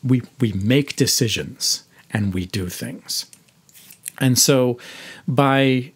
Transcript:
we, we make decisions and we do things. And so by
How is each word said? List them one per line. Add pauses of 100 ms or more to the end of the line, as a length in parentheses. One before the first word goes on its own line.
we, (180)
we
make
decisions (280)
and
we
do
things. (960)
And
so (500)
by